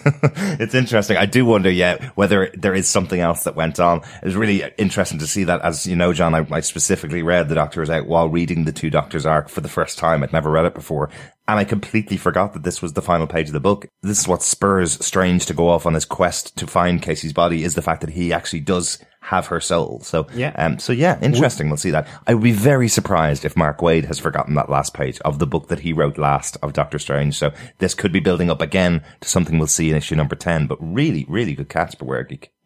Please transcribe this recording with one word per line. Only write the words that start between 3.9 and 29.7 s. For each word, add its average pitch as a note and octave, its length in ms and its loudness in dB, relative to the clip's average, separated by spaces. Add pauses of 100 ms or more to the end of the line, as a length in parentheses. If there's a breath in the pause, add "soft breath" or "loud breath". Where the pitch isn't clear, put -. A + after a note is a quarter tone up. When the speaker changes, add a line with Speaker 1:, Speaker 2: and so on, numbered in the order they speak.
Speaker 1:
It's F#2 120 -2
really G2+ 280 2 (160)
interesting F#2 420 0
to D#2 60 -6
see F#2+ 180 -2
that, F2 180 0
as D#2+ 240 -2
you F2+ 100 -2
know, F2 160 4
John, E2 220 2
I, D#2+ 160 2
I D#2+ 100 -2
specifically E2 640 -2
read E2+ 260 2
The D#2 60 0
Doctor D#2 280 0
Is D2+ 80 -2
Out D#2+ 160 -2
while E2 220 4
reading E2 360 0
the D#2 80 -2
Two D#2+ 180 -4
Doctors D2+ 360 -2
arc D#2 220 2
for - 120 -10
the D2 80 -6
first - 300 -4
time. E2 240 2
I'd C#2 100 -4
never D#2 180 0
read D#2+ 140 4
it F2 100 0
before. D2+ 360 -6 (380 loud breath)
And G#2+ 100 2
I G2 60 2
completely G#2 520 -2
forgot F#2 380 0
that D2+ 100 -10
this F2 180 -4
was E2 120 -6
the - 80 -4
final E2+ 240 2
page D#2+ 220 -2
of D2+ 40 -10
the D2+ 80 -2
book. G2+ 260 0 (160)
This G2+ 180 -2
is - 80 -2
what F2+ 140 2
spurs F#2+ 600 0
Strange F2+ 420 2
to E2+ 80 -4
go E2+ 140 2
off E2+ 180 4
on E2 80 2
his D#2 100 0
quest - 540 -2
to F2 80 -6
find F2 360 2
Casey's D#2 300 -4
body, E2+ 300 2
is E2 120 -4
the E2 80 -2
fact D#2+ 180 -2
that D#2 100 -6
he E2+ 220 -2
actually E2 280 -4
does F2 380 -2 (220 soft breath)
have F#2 280 -2
her E2+ 120 -2
soul. E2 440 -2
So, D#2 300 -2
Speaker 2:
Yeah. B2 220 -4
Speaker 1:
um, D2+ 220 0
so - 140 -2
yeah, C#3+ 280 2
interesting. B2 480 2
We'll D2+ 100 0
see F2+ 120 -2
that. D2+ 160 0 (220 loud breath)
I A#2+ 60 6
would A2 100 2
be A#2+ 80 6
very B2 340 4
surprised D#2+ 580 2
if D2+ 120 -4
Mark D#2 240 2
Waid E2 240 4
has D2 160 -6
forgotten D2 340 -2
that C#2+ 160 0
last C#2+ 240 0
page C2 300 -4
of D2+ 160 0
the D#2 80 0
book D2+ 180 -2
that D#2+ 140 -4
he E2+ 120 -4
wrote D2 240 0
last C#2+ 460 0
of D2 100 -4
Doctor D2 280 -2
Strange. C#2+ 360 0
So D2 140 0 (280 loud breath)
this F#2 160 0
could F#2+ 180 -2
be F#2 80 2
building F2 300 2
up D2+ 120 -2
again E2+ 400 2 (180 loud breath)
to - 80 -14
something D#2+ 300 2
we'll D#2 80 2
see D#2+ 240 2